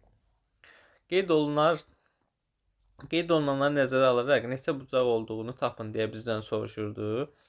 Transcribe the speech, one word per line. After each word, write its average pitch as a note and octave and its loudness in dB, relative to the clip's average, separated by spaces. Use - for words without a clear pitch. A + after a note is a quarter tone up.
Qeyd F3+ 2
olunar, D3+ 2
qeyd E3+ 0
olunanları C#3+ 2
nəzərə C3 4
alaraq B2 2
neçə C3 -4
bucaq B2+ 0
olduğunu A2+ -6
tapın A2+ -6
deyə A2 -2
bizdən A2 -6
soruşurdu. G#2+ -6